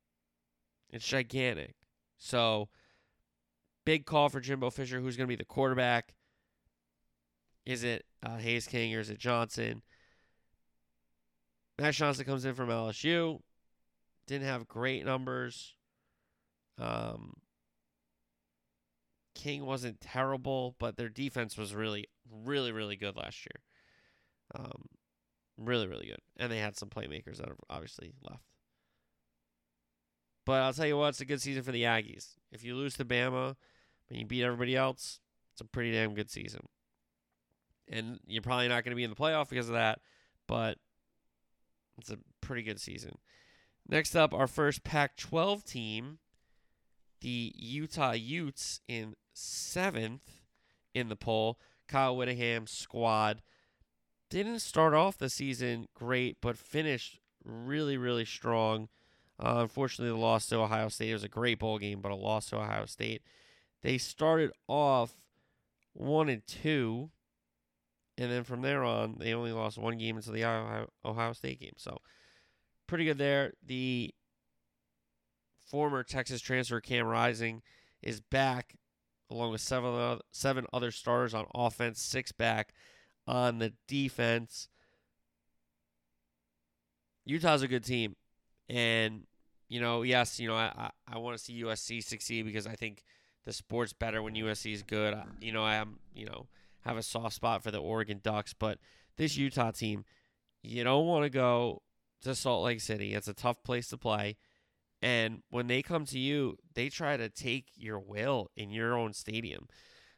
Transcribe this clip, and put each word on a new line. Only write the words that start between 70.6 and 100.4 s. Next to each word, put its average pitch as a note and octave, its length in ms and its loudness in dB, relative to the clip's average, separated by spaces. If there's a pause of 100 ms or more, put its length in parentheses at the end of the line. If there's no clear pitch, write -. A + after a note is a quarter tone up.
Ohio A#2 300 -2
State B2+ 260 -8
game. - 180 -14
So, - 200 -10 (880)
pretty E3+ 200 0
good D3+ 120 4
there. C#3 360 4 (120)
The B2+ 480 0 (1500)
former C#3+ 380 0
Texas B2+ 380 -4
transfer B2 380 0
Cam A#2+ 280 0
Rising A2+ 560 2 (400)
is G#2+ 180 -6
back, C3 540 0 (560)
along A#2 200 0
with A2 100 -2
seven B2 280 0
oth-, A#2+ 320 0 (100)
seven C3 400 0
other A#2+ 200 -2
starters A#2+ 420 0
on A2 220 -4
offense, A#2+ 440 0
six - 320 -4
back A2 400 0 (540)
on B2 320 2
the A2+ 160 0 (140)
defense. A#2+ 840 0 (2500)
Utah's D3+ 380 6
a C3+ 40 2
good B2 160 2
team, A#2 320 0 (540)
and, A2+ 560 2 (420)
you A#2+ 140 -4
know, A#2 220 2
yes, B2 360 4
you A#2+ 80 -2
know, A2 80 2
I, A2+ 220 2
I, A2+ 140 -6 (220)
I A2+ 40 -6
wanna A#2 220 -6
see - 140 -12
U A#2 180 -4
S A2 100 -2
C A#2 180 -4
succeed A2+ 460 -4
because G#2+ 220 -4
I A2+ 80 -8
think G#2+ 280 -10 (400)
the - 80 -10
sport's A#2 400 -4
better A2 300 -2
when A2 140 -4
U A2 140 0
S G#2+ 100 -2
C G#2+ 120 -6
is G2+ 120 -6
good. G#2+ 320 0
I, G#2+ 100 -10 (160)
you A2+ 100 -6
know, A2 120 0
I G#2+ 120 4
am, G#2+ 220 -2 (160)
you G#2+ 140 -10
know, A2+ 180 -10 (360)
have A#2 140 -4
a A2+ 80 -4
soft A2 340 -4
spot G#2 260 0
for A2 80 -4
the G2+ 100 -4
Oregon G#2 400 -2
Ducks, G#2+ 320 -2
but G#2+ 240 -2 (400)
this D3+ 180 2
Utah C3+ 360 2
team, G#2+ 340 -4 (560)